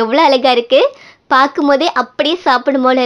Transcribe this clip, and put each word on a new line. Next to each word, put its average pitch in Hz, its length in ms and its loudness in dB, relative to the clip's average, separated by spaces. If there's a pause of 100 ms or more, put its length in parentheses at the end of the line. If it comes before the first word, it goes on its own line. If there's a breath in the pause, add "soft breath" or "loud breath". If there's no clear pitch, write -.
எவ்வளவு 269 260 2
அழகா 262 280 2
இருக்கு. 240 260 2 (520 loud breath)
பார்க்கும் 277 380 0
போதே 285 180 0 (140)
அப்படியே 302 340 -6 (100)
சாப்பிடும் 262 400 0
போல 254 180 0